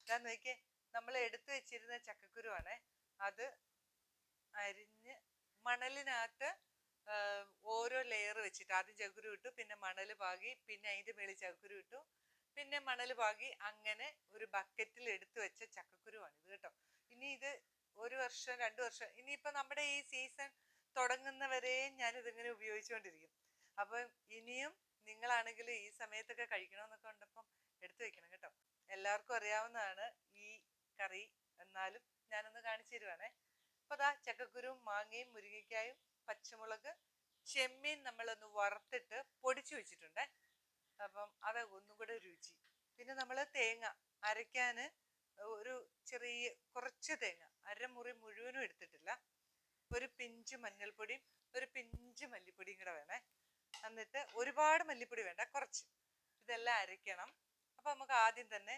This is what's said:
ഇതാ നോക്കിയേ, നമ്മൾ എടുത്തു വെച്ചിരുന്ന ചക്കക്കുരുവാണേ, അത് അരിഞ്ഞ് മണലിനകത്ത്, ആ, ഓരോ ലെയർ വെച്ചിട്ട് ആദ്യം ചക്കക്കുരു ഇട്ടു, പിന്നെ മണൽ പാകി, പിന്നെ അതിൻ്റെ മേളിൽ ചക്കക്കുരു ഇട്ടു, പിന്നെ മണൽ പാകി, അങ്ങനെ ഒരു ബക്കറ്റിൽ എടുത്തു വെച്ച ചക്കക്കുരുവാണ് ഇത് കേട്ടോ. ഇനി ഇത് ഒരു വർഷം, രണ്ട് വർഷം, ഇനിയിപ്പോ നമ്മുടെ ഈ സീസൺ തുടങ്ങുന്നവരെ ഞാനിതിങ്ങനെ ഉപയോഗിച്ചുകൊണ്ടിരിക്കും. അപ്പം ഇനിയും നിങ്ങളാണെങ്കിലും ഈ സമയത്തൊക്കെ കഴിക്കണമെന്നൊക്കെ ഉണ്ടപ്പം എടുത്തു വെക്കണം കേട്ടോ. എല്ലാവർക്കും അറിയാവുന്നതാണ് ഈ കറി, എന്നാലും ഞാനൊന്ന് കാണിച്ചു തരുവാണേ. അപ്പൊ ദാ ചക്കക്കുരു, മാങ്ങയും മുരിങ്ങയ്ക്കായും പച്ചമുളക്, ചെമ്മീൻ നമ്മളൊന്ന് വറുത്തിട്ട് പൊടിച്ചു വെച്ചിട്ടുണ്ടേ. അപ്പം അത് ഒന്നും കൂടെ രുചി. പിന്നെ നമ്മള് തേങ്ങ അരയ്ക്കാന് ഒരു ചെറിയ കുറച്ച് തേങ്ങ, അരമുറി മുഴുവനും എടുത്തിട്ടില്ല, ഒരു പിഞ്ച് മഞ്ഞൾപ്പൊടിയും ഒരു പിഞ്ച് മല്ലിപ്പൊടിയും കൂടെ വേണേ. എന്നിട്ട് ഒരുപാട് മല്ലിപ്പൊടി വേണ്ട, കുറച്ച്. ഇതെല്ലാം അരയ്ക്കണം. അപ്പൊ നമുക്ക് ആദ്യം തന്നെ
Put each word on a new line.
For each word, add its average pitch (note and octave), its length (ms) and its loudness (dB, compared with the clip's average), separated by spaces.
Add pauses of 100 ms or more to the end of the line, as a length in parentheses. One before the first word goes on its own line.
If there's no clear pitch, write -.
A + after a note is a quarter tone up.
ഇതാ A3+ 120 4 (100)
നോക്കിയേ, A#3 280 -2 (400)
നമ്മൾ A#3 180 -2 (140)
എടുത്തു A#3 300 -4
വെച്ചിരുന്ന A#3+ 500 -6
ചക്കക്കുരുവാണേ, G#3 680 -6 (520)
അത് A3+ 180 -2 (1080)
അരിഞ്ഞ് G#3+ 600 -4 (520)
മണലിനകത്ത്, C4 840 2 (640)
ആ, G#3 60 2 (560)
ഓരോ A#3+ 260 4 (140)
ലെയർ G#3 320 2
വെച്ചിട്ട് F#3+ 320 -6
ആദ്യം G3+ 240 0
ചക്കക്കുരു G#3 340 -6
ഇട്ടു, B3 240 -8
പിന്നെ G#3 240 -8
മണൽ F#3+ 280 -4 (120)
പാകി, F#3+ 300 -2 (160)
പിന്നെ G#3 240 -6
അതിൻ്റെ G#3 260 -6
മേളിൽ G3 240 -6
ചക്കക്കുരു F#3+ 400 -8
ഇട്ടു, C4 160 -14 (560)
പിന്നെ C#4+ 300 -2
മണൽ B3 320 0
പാകി, A3 300 6 (180)
അങ്ങനെ G#3+ 400 -2 (280)
ഒരു G#3+ 200 -8
ബക്കറ്റിൽ G#3+ 500 -2 (120)
എടുത്തു F#3+ 260 -10
വെച്ച - 180 -4 (140)
ചക്കക്കുരുവാണ് G3 640 -14
ഇത് E3+ 120 -20
കേട്ടോ. G3 180 -10 (420)
ഇനി B3 240 -6
ഇത് C4+ 140 -2 (520)
ഒരു A#3+ 200 -2
വർഷം, B3 400 -2
രണ്ട് A3+ 240 2
വർഷം, A3+ 220 -6 (120)
ഇനിയിപ്പോ C#4+ 380 -6
നമ്മുടെ C#4 240 0 (100)
ഈ C#4+ 60 0 (100)
സീസൺ C4+ 420 -6 (460)
തുടങ്ങുന്നവരെ C4 800 4 (260)
ഞാനിതിങ്ങനെ A#3 560 0
ഉപയോഗിച്ചുകൊണ്ടിരിക്കും. G#3+ 760 -6 (520)
അപ്പം A3+ 200 -2 (360)
ഇനിയും B3+ 340 -4 (360)
നിങ്ങളാണെങ്കിലും A#3 680 2 (100)
ഈ - 20 -10 (140)
സമയത്തൊക്കെ A3+ 520 -4
കഴിക്കണമെന്നൊക്കെ G#3 600 -6
ഉണ്ടപ്പം G#3+ 340 -20 (380)
എടുത്തു F#3 220 -12
വെക്കണം E3+ 280 -12
കേട്ടോ. F3 160 -14 (460)
എല്ലാവർക്കും G#3 420 2
അറിയാവുന്നതാണ് G#3+ 680 2 (380)
ഈ - 20 -16 (500)
കറി, G3 260 -2 (400)
എന്നാലും F#3+ 400 -4 (300)
ഞാനൊന്ന് A3 340 -4
കാണിച്ചു A3 280 -2
തരുവാണേ. G3+ 340 -8 (540)
അപ്പൊ D4 180 -4
ദാ C#4 80 10 (180)
ചക്കക്കുരു, B3 440 -4 (180)
മാങ്ങയും A3 460 -2
മുരിങ്ങയ്ക്കായും A3 600 -6 (320)
പച്ചമുളക്, A3 640 -8 (600)
ചെമ്മീൻ C4+ 440 4 (120)
നമ്മളൊന്ന് A3+ 400 -4 (100)
വറുത്തിട്ട് G#3+ 600 2 (220)
പൊടിച്ചു C4 380 2
വെച്ചിട്ടുണ്ടേ. F3+ 460 -6 (800)
അപ്പം G3+ 240 -6 (200)
അത് A3+ 100 0 (180)
ഒന്നും G3+ 220 -18
കൂടെ A3 240 -6
രുചി. F3 280 -16 (460)
പിന്നെ B3 220 -8
നമ്മള് C4 240 2 (120)
തേങ്ങ A#3 300 4 (440)
അരയ്ക്കാന് A#3+ 560 2 (720)
ഒരു B3 160 -6 (340)
ചെറിയ A#3+ 400 -2 (260)
കുറച്ച് B3+ 480 -2
തേങ്ങ, E3+ 220 0 (260)
അരമുറി A#3+ 420 -6 (100)
മുഴുവനും A3+ 440 -8
എടുത്തിട്ടില്ല, E3 440 -8 (840)
ഒരു B3 100 0 (120)
പിഞ്ച് A#3 460 -8
മഞ്ഞൾപ്പൊടിയും G#3 580 -6 (340)
ഒരു C4 100 0 (100)
പിഞ്ച് A#3+ 560 -8
മല്ലിപ്പൊടിയും F#3 480 -10
കൂടെ F#3 180 -4
വേണേ. D#3+ 200 -6 (720)
എന്നിട്ട് A3+ 320 -4 (200)
ഒരുപാട് D4+ 500 10
മല്ലിപ്പൊടി A#3+ 380 -2
വേണ്ട, G3+ 260 0
കുറച്ച്. - 280 -2 (600)
ഇതെല്ലാം A#3 400 4
അരയ്ക്കണം. F#3+ 480 -6 (480)
അപ്പൊ C#4+ 160 -2
നമുക്ക് C4+ 200 2 (100)
ആദ്യം A#3 300 6
തന്നെ G#3 240 -4